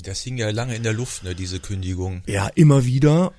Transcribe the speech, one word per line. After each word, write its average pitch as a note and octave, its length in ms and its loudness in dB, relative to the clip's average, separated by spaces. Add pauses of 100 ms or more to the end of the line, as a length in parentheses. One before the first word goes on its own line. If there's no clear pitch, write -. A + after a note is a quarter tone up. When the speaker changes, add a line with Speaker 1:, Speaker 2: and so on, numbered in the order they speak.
Speaker 1:
Das G2 180 -10
hing B2+ 160 -8
ja G#2+ 120 -2
lange A#2 260 -4
in A2+ 80 -8
der A2 100 0
Luft, B2 300 -8
ne, F2+ 120 -8
diese F#2 240 -8
Kündigung. F#2 680 -6
Speaker 2:
Ja, G2 300 -2
immer C#3+ 300 6
wieder. D3 540 2